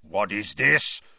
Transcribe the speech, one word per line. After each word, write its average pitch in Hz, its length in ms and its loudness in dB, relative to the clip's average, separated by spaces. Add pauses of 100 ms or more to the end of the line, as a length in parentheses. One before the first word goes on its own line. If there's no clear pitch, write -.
What 98 300 -2
is 104 220 -6
this? 143 480 2 (160)